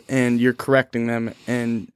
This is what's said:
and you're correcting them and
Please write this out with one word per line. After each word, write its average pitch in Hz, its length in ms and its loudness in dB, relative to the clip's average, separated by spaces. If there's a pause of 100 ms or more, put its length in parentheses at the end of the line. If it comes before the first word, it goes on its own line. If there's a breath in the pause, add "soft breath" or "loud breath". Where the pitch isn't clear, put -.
and 123 320 2
you're 123 140 2
correcting 127 540 0
them 117 260 -4 (140)
and 117 480 -4